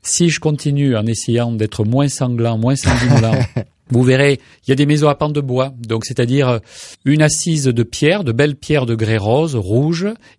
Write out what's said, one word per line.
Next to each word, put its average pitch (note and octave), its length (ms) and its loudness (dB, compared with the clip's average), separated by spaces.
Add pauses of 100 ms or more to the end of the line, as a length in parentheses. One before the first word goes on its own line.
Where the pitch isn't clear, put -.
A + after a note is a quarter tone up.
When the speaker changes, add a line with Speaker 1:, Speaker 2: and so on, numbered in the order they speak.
Speaker 1:
Si - 260 0
je D#3 100 -2
continue C#3+ 560 0
en G#2+ 120 -2
essayant A#2 440 -2
d'être G#2+ 320 -4
moins C3 260 0
sanglant, A#2 500 -2
moins B2+ 160 2
sanguinolent, A#2 640 2 (240)
Speaker 2:
<laughs> - 260 -20
Speaker 1:
vous B2+ 140 2
verrez, C3 360 4 (260)
il - 40 -8
y - 20 4
a C#3 40 4
des D3 100 2
maisons D3 240 2
à C#3+ 60 2
pans D3+ 140 -2
de D3 120 -4
bois, C3 360 -2
donc A2+ 280 -4
c'est-à-dire, B2+ 440 0
euh, A#2+ 100 0 (460)
une D3 160 4
assise D#3 440 0
de A#2+ 180 2
pierre, E3+ 400 0
de B2 80 -2
belles C#3 240 0
pierres C#3+ 300 -2
de A#2 100 -2
grès A2 220 -2
rose, C3 380 0
rouge, C#3+ 520 -2 (320)